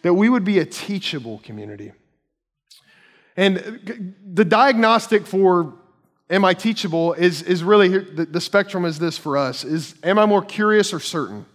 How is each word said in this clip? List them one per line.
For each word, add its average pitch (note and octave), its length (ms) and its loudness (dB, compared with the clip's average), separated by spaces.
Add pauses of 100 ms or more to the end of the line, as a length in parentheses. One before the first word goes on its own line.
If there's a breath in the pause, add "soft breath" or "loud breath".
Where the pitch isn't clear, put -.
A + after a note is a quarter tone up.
that F3 140 2
we G#3 160 4
would B3 140 2
be F#3+ 160 2
a D#3 40 -2
teachable B2+ 760 -10
community. G#2 500 -16 (1400 soft breath)
And F#3 480 -2
g-, G3 300 -12 (180)
the F#3+ 140 2
diagnostic A3 800 2
for F3+ 480 2 (540)
am F#3+ 160 2
I F#3 100 4
teachable E3+ 600 -2
is, E3+ 280 0
is F3 200 -2
really, F#3+ 360 4
the, E3 260 -6
the D#3+ 160 -6
spectrum G3 440 -2
is D#3+ 140 -4
this E3 200 -4
for C#3+ 180 -4
us, C3 280 -4
is D#3 380 -8
am F#3+ 160 2
I G#3+ 80 4
more G#3 160 2
curious G#3+ 500 0
or D#3+ 80 -8
certain? G#2 540 -8